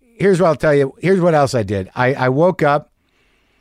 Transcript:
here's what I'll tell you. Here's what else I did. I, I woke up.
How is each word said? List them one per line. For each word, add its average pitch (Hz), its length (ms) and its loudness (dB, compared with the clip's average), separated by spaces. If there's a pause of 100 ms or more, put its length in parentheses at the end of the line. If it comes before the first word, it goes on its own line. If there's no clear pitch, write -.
here's 185 400 0
what 185 60 2
I'll 156 100 2
tell 151 180 0
you. 139 260 0
Here's 185 200 0
what 170 140 2
else 143 220 0
I 113 80 -2
did. 95 300 -6
I, 127 200 -2
I 127 160 -2
woke 165 320 0
up. 147 300 -2 (680)